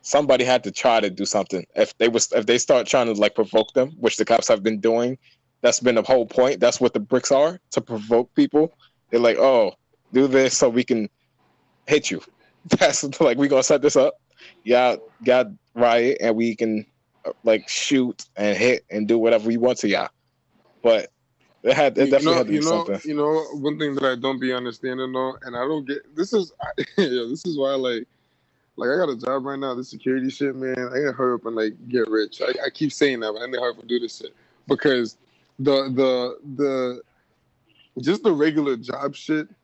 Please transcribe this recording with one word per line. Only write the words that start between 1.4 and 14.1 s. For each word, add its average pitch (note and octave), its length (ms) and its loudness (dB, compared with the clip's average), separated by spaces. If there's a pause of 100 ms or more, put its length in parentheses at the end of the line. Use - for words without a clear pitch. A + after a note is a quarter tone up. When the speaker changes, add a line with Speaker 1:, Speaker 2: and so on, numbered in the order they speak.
Speaker 1:
If - 220 0
they A2+ 100 2
was, A#2 240 0
if G#2+ 140 0
they B2 120 2
start B2+ 300 2
trying B2 200 2
to, A2+ 120 -2
like, G#2 160 0
provoke G#2+ 380 0
them, C3+ 260 0
which B2+ 180 0
the - 80 0
cops - 220 2
have G#2+ 160 2
been A2 160 -2
doing, A#2 380 0 (420)
that's A#2+ 220 0
been A#2+ 140 2
the A2 60 2
whole B2 240 2
point. B2+ 360 0
That's A#2+ 180 2
what B2 140 2
the A#2 80 -2
bricks B2 320 -2
are, D#3 260 2 (120)
to B2+ 100 -2
provoke A2+ 520 -2
people. D3+ 400 2 (360)
They're A#2+ 100 0
like, A#2 180 4
"Oh, A#2+ 360 4 (400)
do C3+ 140 4
this C3 300 2
so C3+ 120 4
we A#2+ 160 0
can A2 240 -2 (760)
hit D3 240 0
you." F2 120 -8 (240)
<laughs> - 200 -20
That's, D#3 380 2 (160)
like, B2+ 180 4
we C#3 120 2
gonna C3 120 4
set C#3+ 200 2
this C#3+ 160 4
up. C3+ 220 2 (440)